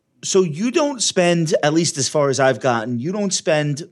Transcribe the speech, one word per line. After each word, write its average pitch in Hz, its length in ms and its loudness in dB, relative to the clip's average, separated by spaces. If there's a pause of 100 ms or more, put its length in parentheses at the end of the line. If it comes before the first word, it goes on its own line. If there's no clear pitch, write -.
(240)
so - 200 2
you 180 280 -4
don't 285 300 -2
spend, 175 520 2 (100)
at 147 100 2
least 160 240 0
as 135 100 -2
far 143 220 0
as 127 100 0
I've 135 200 4
gotten, 120 400 -2
you 147 120 -6
don't 202 220 -2
spend 151 580 0